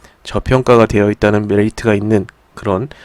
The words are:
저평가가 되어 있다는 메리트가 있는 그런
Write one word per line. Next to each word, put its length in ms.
저평가가 640
되어 240
있다는 360
메리트가 460
있는 320
그런 320